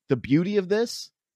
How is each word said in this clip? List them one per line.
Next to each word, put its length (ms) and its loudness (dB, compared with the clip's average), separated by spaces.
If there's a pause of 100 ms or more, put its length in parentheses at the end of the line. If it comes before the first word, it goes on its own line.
the 80 2
beauty 400 2
of 120 0
this 420 -2 (260)